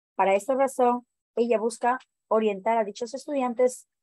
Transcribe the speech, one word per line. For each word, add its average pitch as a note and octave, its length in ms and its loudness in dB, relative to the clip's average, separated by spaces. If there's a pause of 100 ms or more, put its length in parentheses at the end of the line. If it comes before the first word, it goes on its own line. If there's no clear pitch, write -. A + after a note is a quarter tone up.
(140)
Para G3 200 2
esta G3+ 200 0
razón, B3 520 0 (300)
ella A#3 220 2
busca A#3+ 400 -2 (300)
orientar A3 500 0
a A3 60 2
dichos A3 300 -10
estudiantes B3+ 720 -2 (140)